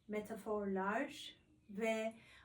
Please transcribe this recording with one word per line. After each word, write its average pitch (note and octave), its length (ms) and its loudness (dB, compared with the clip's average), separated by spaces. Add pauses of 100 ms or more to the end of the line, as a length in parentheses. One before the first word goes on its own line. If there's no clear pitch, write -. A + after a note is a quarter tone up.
metaforlar G#3 1300 0 (320)
ve A3 440 2 (320)